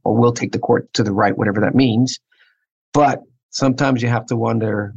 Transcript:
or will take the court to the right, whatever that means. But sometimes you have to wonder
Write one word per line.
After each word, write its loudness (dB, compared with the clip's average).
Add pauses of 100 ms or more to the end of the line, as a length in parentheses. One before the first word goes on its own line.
or 2
will 4
take -6
the -2
court 0
to 2
the -2
right, 0
whatever -2
that 0
means. 2 (760)
But 2 (280)
sometimes 0
you 0
have -2
to -4
wonder -2